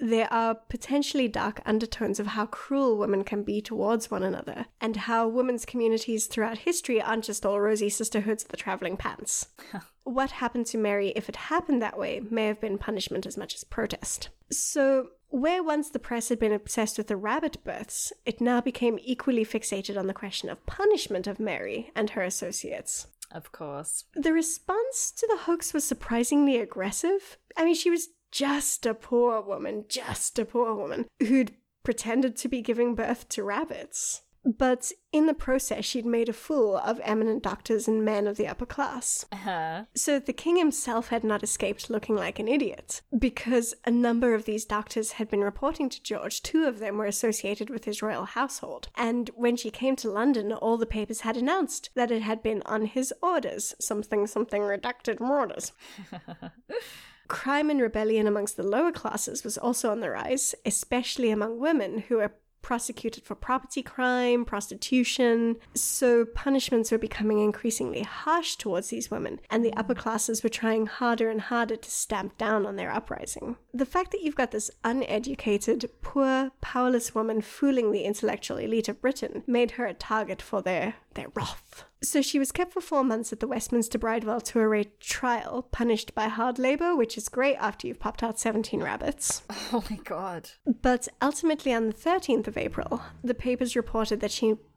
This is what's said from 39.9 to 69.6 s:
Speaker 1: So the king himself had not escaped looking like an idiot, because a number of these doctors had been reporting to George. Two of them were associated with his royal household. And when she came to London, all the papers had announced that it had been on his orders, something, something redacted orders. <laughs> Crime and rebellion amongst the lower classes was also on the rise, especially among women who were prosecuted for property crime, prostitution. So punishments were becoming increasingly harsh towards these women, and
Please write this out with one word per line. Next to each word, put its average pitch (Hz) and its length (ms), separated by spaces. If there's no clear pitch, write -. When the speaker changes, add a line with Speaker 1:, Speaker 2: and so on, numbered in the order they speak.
Speaker 1:
So 285 240
the 269 140
king 339 240
himself 247 500
had 226 160
not 214 180
escaped - 480
looking 214 260
like 170 220
an 214 100
idiot, 269 540
because 233 560
a 247 40
number 233 460
of 214 100
these 220 180
doctors 214 500
had 214 180
been 202 120
reporting 269 460
to - 140
George. - 400
Two 320 220
of 247 120
them 208 220
were 214 80
associated 208 640
with 233 140
his 208 180
royal 214 220
household. - 680
And 240 400
when 240 220
she 226 160
came 269 240
to 233 160
London, 220 420
all 226 240
the 226 80
papers 214 360
had 226 160
announced 294 580
that 240 160
it 226 100
had 220 220
been 220 240
on 214 180
his 262 260
orders, 277 560
something, 208 480
something 208 340
redacted 208 580
orders. 262 520
<laughs> 170 400
Crime 294 440
and 285 100
rebellion 220 460
amongst 208 280
the 196 80
lower 247 280
classes - 520
was 208 140
also 240 320
on 214 100
the 180 120
rise, - 420
especially 240 680
among 214 280
women 247 480
who 233 100
were 208 160
prosecuted - 600
for - 120
property - 480
crime, 247 640
prostitution. 233 1080
So 240 500
punishments 247 640
were 226 80
becoming 214 400
increasingly 208 600
harsh 330 540
towards 185 340
these 233 220
women, - 280
and 226 160